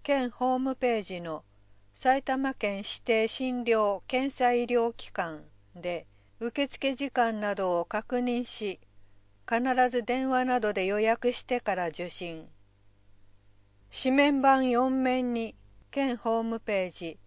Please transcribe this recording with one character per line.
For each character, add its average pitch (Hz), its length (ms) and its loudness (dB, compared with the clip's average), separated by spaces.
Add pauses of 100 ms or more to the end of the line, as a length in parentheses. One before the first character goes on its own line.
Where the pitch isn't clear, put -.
県 269 280 0
ホ 254 260 0
ー - 20 -2
ム 262 200 -2
ペ 240 220 0
ー - 20 -4
ジ 180 180 -10
の 165 240 -8 (500)
埼 262 300 2
玉 269 300 -2
県 202 240 -4
指 - 260 -8
定 220 240 2
診 247 380 -4
療 214 420 2
検 262 260 -2
査 247 200 2
医 240 100 2
療 233 300 2
機 - 180 -14
関 160 320 -6 (320)
で 175 320 -6 (320)
受 262 280 -2
付 269 280 -4
時 277 160 -6
間 226 300 0
な 202 140 -2
ど 180 260 0
を 165 40 -4
確 220 320 -4
認 247 280 -2
し、 - 340 -8 (680)
必 233 140 0 (300)
ず 240 140 -2
電 262 260 -2
話 254 160 2
な 247 160 0
ど 214 100 0
で 185 140 0
予 202 140 0
約 233 340 2
し - 100 -10
て 247 160 -2
か 202 160 -2
ら 175 140 -2
受 175 200 -8
診。 165 380 -10 (1400)
紙 262 240 0
面 285 240 6
板 269 240 6
四 262 400 2
面 254 300 0
に、 226 220 -4 (360)
県 269 240 0
ホ 226 240 0
ー 226 40 -2
ム 226 180 -4
ペ 190 260 0
ー 160 40 -10
ジ 165 340 -10